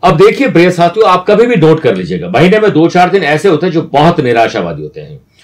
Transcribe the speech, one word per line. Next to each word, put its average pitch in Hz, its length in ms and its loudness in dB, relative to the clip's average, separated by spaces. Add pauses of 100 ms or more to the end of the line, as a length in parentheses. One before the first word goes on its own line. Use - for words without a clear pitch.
अब 175 140 0
देखिए 220 340 2
प्रिय 175 200 2
साथियों, 175 380 0
आप 180 180 0
कभी 208 200 2
भी 247 80 0
note 156 240 2
कर 110 160 0
लीजिएगा, 87 340 -8
महीने 180 300 2
में 208 120 0
दो 156 160 2
चार 175 220 0
दिन 185 140 0
ऐसे 151 260 -2
होते 160 160 0
हैं 175 80 -4
जो 165 80 -2
बहुत 156 380 0
निराशावादी 110 640 -2
होते 76 180 -16
हैं। 73 200 -20 (220)